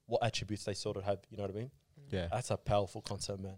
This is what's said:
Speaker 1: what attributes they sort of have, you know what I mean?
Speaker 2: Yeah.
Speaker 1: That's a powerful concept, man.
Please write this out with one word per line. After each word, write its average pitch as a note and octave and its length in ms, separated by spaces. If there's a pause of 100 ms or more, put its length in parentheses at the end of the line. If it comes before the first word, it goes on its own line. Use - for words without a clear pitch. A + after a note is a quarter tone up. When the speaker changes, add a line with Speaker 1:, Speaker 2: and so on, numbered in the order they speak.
Speaker 1:
what A#2+ 180
attributes G#2 400
they G#2 100
sort G2+ 220
of F#2+ 80
have, G2 160 (100)
you A2 60
know G2+ 80
what F#2+ 80
I F#2+ 40
mean? B2 160 (400)
Speaker 2:
Yeah. F2+ 200
Speaker 1:
That's A#2 200
a G2+ 60
powerful G#2 440
concept, G2 400
man. F#2+ 160